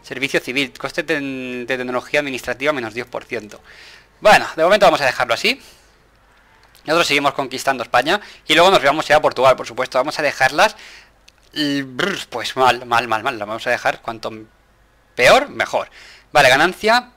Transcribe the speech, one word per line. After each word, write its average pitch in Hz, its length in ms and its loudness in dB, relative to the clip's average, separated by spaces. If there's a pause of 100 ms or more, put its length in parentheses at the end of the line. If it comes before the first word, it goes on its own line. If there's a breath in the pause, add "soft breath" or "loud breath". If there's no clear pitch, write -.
Servicio 139 380 -4
civil, 131 360 -4
coste 175 260 -8
ten-, 131 640 -6
de 127 120 -4
tecnología 127 420 -4
administrativa 135 540 -4
menos 117 200 -6
diez 120 140 -8
por 113 160 -10
ciento. 107 380 -12 (580 loud breath)
Bueno, 156 260 6 (100)
de 160 80 0
momento 202 220 4
vamos 151 160 4
a 139 40 0
dejarlo 120 280 0
así. 226 280 -2 (1200 soft breath)
Nosotros 160 220 2
seguimos 143 260 0
conquistando 131 500 -4
España 147 360 0 (260 loud breath)
y 156 80 0
luego 170 160 6
nos 160 140 -2
vamos 147 240 0
ya 147 80 4
a 151 60 4
Portugal, 131 340 4
por 131 100 -10
supuesto. 123 320 -6
Vamos 143 220 -2
a - 20 -4
dejarlas, 147 540 0 (800 loud breath)
y, 143 280 -2
brr, 135 480 -6
pues 117 280 -8
mal, 123 280 2
mal, 120 220 0
mal, 110 160 -2
mal. 123 160 -4
Las 104 80 -6
vamos 113 200 -8
a - 20 -2
dejar 123 320 -2
cuanto 113 300 -10 (840)
peor, 208 340 4
mejor. 110 400 -4 (440 loud breath)
Vale, 143 160 6
ganancia. 208 680 2